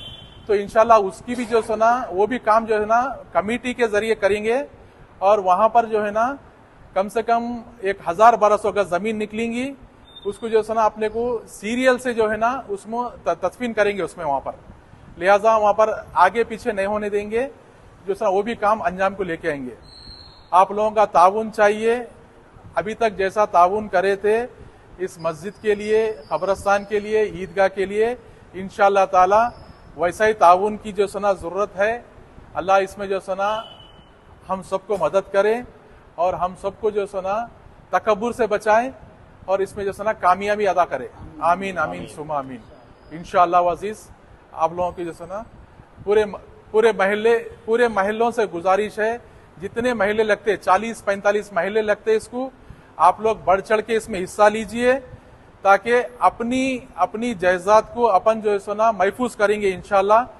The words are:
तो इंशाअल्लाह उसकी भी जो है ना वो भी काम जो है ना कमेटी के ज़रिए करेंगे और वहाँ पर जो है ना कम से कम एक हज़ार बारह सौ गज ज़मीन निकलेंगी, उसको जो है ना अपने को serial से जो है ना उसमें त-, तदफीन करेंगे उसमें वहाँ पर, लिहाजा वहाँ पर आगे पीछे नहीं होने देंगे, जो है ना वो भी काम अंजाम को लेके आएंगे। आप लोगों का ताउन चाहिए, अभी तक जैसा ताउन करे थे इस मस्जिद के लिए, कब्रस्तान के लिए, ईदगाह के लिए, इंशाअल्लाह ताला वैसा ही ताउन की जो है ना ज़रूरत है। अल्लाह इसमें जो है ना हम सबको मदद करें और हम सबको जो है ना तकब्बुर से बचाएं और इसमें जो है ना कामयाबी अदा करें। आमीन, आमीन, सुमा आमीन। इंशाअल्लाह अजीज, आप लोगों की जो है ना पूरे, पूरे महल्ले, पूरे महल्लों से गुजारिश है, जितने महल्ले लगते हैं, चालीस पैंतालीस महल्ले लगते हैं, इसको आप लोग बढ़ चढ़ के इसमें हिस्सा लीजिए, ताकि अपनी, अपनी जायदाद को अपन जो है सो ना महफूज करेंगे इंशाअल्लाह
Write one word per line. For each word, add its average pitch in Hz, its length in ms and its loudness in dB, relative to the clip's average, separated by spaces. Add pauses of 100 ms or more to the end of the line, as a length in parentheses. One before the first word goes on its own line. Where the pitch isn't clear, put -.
(480)
तो 214 80 2
इंशाअल्लाह 220 500 4
उसकी 240 280 -8
भी 240 120 -4
जो 226 160 2
है 214 160 -4
ना 226 160 4 (180)
वो 190 140 2
भी 240 140 -4
काम 220 260 2
जो 214 120 0
है 208 80 -2
ना 233 160 2 (320)
कमेटी 240 400 -2
के 247 140 0
ज़रिए 214 280 0
करेंगे 214 480 0 (580)
और 208 200 6
वहाँ 185 280 4
पर 226 180 4
जो 214 140 -2
है 208 100 -4
ना 220 140 0 (680)
कम 196 160 0
से 226 140 -2
कम 233 180 0 (420)
एक 196 220 -2
हज़ार 214 320 4
बारह 208 200 4
सौ 208 140 -4
गज 196 160 0
ज़मीन 196 300 -2
निकलेंगी, 233 540 -6 (520)
उसको 202 240 -8
जो 220 120 2
है 214 140 -4
ना 220 100 2
अपने 214 240 -2
को 226 160 -4 (240)
serial 240 500 0
से 247 160 -4
जो 220 140 0
है 214 100 -4
ना 226 120 0 (200)
उसमें 214 320 -8 (160)
त-, 170 180 -4
तदफीन 226 360 -6
करेंगे 202 300 0
उसमें 165 220 -8
वहाँ 139 160 -2
पर, 131 140 -10 (640)
लिहाजा 202 380 4
वहाँ 208 180 4
पर 214 160 2 (260)
आगे 190 300 4
पीछे 226 260 -6
नहीं 196 140 -4
होने 208 240 -4
देंगे, 208 340 -4 (600)
जो 196 60 -2
है 190 60 -6
ना 214 120 0
वो 196 120 2
भी 233 140 -4
काम 214 240 0
अंजाम 185 340 -2
को 190 100 -6
लेके 165 240 -6
आएंगे। 131 280 -6 (760)
आप 190 200 6
लोगों 214 200 0
का 208 200 4
ताउन 196 380 4
चाहिए, 214 460 2 (800)
अभी 180 200 -4
तक 220 200 -2
जैसा 190 320 0
ताउन 196 400 4
करे 190 300 0
थे 214 240 0 (580)
इस 185 200 -8
मस्जिद 165 420 -6
के 208 120 0
लिए, 214 360 0 (160)
कब्रस्तान 190 600 0
के 208 140 -2
लिए, 214 240 0 (100)
ईदगाह 185 360 0
के 190 160 -2
लिए, 214 300 -2 (400)
इंशाअल्लाह 196 500 2
ताला 190 360 4 (560)
वैसा 175 260 0
ही 214 100 4
ताउन 196 440 4
की 214 160 -12
जो 196 120 0
है 196 140 -10
ना 202 160 0
ज़रूरत 175 400 -6
है। 220 280 -2 (520)
अल्लाह 185 240 2
इसमें 196 280 -6
जो 196 120 -4
है 190 160 -8
ना 196 160 -2 (960)
हम 185 160 -6
सबको 196 340 -4
मदद 170 340 0
करें 214 320 0 (540)
और 175 180 0
हम 180 220 -4
सबको 196 320 -6
जो 202 160 -2
है 202 160 -8
ना 196 180 -4 (520)
तकब्बुर 214 420 0
से 240 140 0
बचाएं 220 440 2 (560)
और 190 140 0
इसमें 196 220 -6
जो 196 80 -4
है 196 120 -12
ना 220 100 0
कामयाबी 202 520 0
अदा 180 200 2
करें। 131 220 -6 (340)
आमीन, 180 360 0
आमीन, 175 300 -4
सुमा 156 300 -8
आमीन। 131 240 -10 (500)
इंशाअल्लाह 175 580 2
अजीज, 196 280 -6 (560)
आप 160 180 -2
लोगों 175 200 -4
की 175 120 -10
जो 165 80 -8
है 170 160 -18
ना 202 160 -12 (600)
पूरे, 214 200 2 (480)
पूरे 220 200 4
महल्ले, 208 440 2 (300)
पूरे 233 240 2
महल्लों 214 420 0
से 226 160 0
गुजारिश 190 500 0
है, 226 220 -2 (380)
जितने 233 360 -4
महल्ले 214 300 0
लगते 214 260 0
हैं, 185 100 -2
चालीस 208 420 0
पैंतालीस 202 520 -2
महल्ले 196 280 -2
लगते 208 280 -2
हैं, 220 80 2
इसको 254 320 -8 (500)
आप 180 200 6
लोग 170 240 -2
बढ़ 185 160 4
चढ़ 214 200 0
के 226 160 -4
इसमें 214 220 -6
हिस्सा 208 300 2
लीजिए, 226 460 0 (680)
ताकि 196 280 4 (300)
अपनी, 240 680 0 (100)
अपनी 214 380 -2
जायदाद 185 580 2
को 240 160 0
अपन 220 300 2
जो 208 120 -2
है 202 80 0
सो 202 140 -8
ना 220 200 2
महफूज 196 420 -2
करेंगे 208 340 0
इंशाअल्लाह 202 540 2 (160)